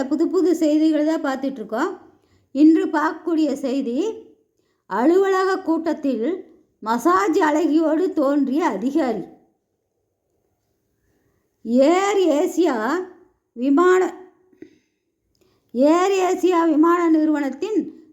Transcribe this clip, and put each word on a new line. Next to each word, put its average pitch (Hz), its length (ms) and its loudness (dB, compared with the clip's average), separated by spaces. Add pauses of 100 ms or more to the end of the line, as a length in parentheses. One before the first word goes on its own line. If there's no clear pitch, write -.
புது 294 240 -2
புது 339 260 0
செய்திகளை 302 500 0
தான் 320 200 -2
பார்த்துட்ருக்கோம். 262 680 -6 (640)
இன்று 320 320 6
பார்க்கக்கூடிய 311 680 -2
செய்தி, 262 440 -4 (960)
அலுவலக 381 680 2
கூட்டத்தில் 294 680 -4 (580)
மசாஜ் 320 560 0
அழகியோடு 311 760 2
தோன்றிய 285 560 0
அதிகாரி. 240 540 -2 (2750)
ஏர் 392 320 2 (100)
ஏசியா 311 460 0 (800)
விமான, 349 540 2 (1600)
ஏர் 339 460 2
ஏசியா 359 460 0
விமான 339 440 2
நிறுவனத்தின் 311 680 -2 (340)